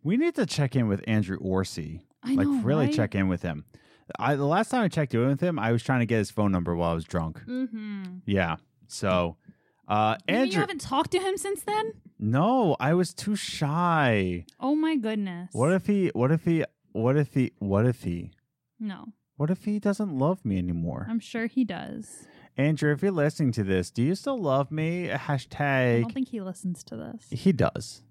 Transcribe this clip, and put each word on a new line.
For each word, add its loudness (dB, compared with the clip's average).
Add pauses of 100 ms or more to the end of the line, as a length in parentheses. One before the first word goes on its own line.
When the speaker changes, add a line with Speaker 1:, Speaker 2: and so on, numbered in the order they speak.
Speaker 1:
We 2
need 2
to 0
check -2
in 2
with 0
Andrew 0
Orsi. -4 (160)
Speaker 2:
I -2
Speaker 1:
Like, 2
Speaker 2:
know, 0
Speaker 1:
really 2
Speaker 2:
right? 0
Speaker 1:
check 0
in 2
with -2
him. -6 (540)
I, 0
the 0
last 0
time 0
I 2
checked -2
in 4
with 0
him, 0
I 0
was 2
trying 2
to 2
get 2
his 0
phone 0
number 0
while 2
I 0
was -4
drunk. -4
Speaker 2:
Mm-hmm. -6 (240)
Speaker 1:
Yeah. 2 (300)
So, 0 (500)
uh, 2 (100)
Speaker 2:
You 0
mean 2
Speaker 1:
Andrew 0
Speaker 2:
you 2
haven't -2
talked -2
to 2
him -2
since -6
then? -2 (260)
Speaker 1:
No, 2
I 2
was 0
too -4
shy. 0 (140)
Speaker 2:
Oh 0
my 0
goodness. -4
Speaker 1:
What 2
if 0
he, 2
what 2
if 2
he, 2 (280)
what 2
if 0
he, 2
what 2
if -2
he -6 (480)
Speaker 2:
No. -8 (300)
Speaker 1:
What 0
if -2
he 0
doesn't -2
love 0
me 2
anymore? -2
Speaker 2:
I'm -2
sure -6
he 0
does. -10 (300)
Speaker 1:
Andrew, 4
if -2
you're 2
listening 2
to 0
this, 2
do -2
you 2
still -4
love 0
me? -2
Speaker 2:
I -2
Speaker 1:
Hashtag 2
Speaker 2:
don't -4
think -4
he -8
listens -6
to -12
this. -12
Speaker 1:
He 2
does. -2